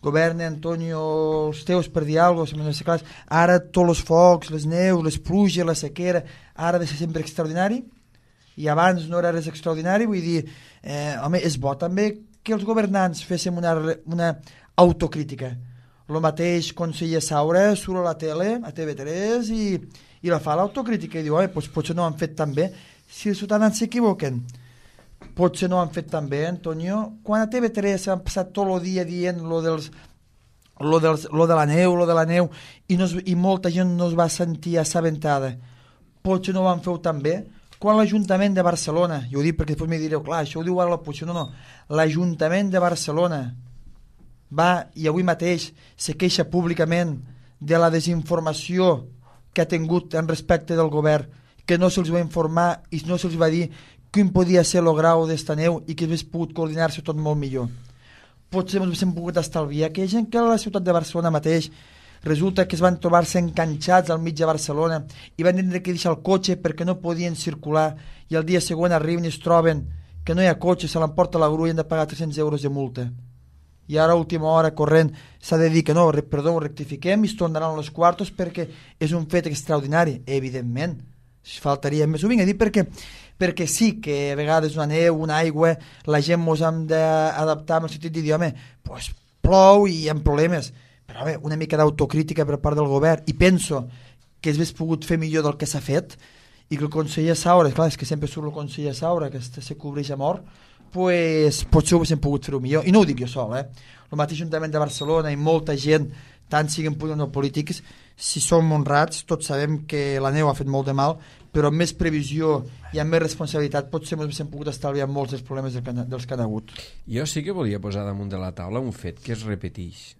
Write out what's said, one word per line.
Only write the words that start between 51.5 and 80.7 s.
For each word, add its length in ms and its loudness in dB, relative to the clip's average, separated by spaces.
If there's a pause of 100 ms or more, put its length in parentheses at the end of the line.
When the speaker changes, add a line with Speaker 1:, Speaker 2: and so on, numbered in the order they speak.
Speaker 1:
que 140 2
no 100 4
se'ls 220 0
va 100 2
informar 720 0
i 160 -4
no 100 -2
se'ls 220 -2
va 100 6
dir 200 0 (420)
quin 240 6
podia 320 6
ser 140 2
el 160 6
grau 280 6
d'esta 300 -4
neu 320 2
i 80 -6
que 100 -4
hagués 220 -2
pogut 260 -6
coordinar-se 480 -2
tot 140 -6
molt 240 -2
millor. 300 -4 (840)
Potser 300 -2
ens 80 0
haguéssim 260 0
pogut 240 -2
estalviar, 500 -2
que 140 -4
hi 60 -2
ha 80 -2
gent 120 0
que 80 -2
a 80 4
la 140 4
ciutat 240 -4
de 100 2
Barcelona 380 0
mateix 380 0 (560)
resulta 420 2
que 80 -6
es 80 0
van 160 4
trobar-se 400 4
enganxats 720 2
al 80 0
mig 160 -4
de 100 0
Barcelona 540 0 (380)
i 100 0
van 80 4
tindre 260 0
que 140 -4
deixar 160 -2
el 100 -2
cotxe 380 0
perquè 260 -4
no 140 -2
podien 400 -4
circular 560 -2 (320)
i 80 -4
el 100 2
dia 160 2
següent 320 0
arriben 320 0
i 60 -4
es 80 -10
troben 460 2 (400)
que 100 0
no 80 4
hi 80 6
ha 80 -2
cotxe, 300 0
se 100 -2
l'emporta 400 0
la 100 4
grua 200 0
i 20 0
han 80 0
de 80 -2
pagar 220 0
tres-cents 280 -6
euros 240 -2
de 80 -2
multa. 380 -6 (800)
I 100 -2
ara 160 6
a 60 4
última 320 -2
hora 240 4
corrent 340 4 (300)
s'ha 180 0
de 120 6
dir 180 4
que 80 4
no, 160 6
re-, 100 2
perdó, 380 0
rectifiquem 640 -2
i 80 0
es 80 -10
tornaran 400 -2
los 160 -8
quartos 400 2
perquè 320 -6 (320)
és 160 0
un 160 -2
fet 160 2
extraordinari, 800 0
evidentment. 720 -4 (420)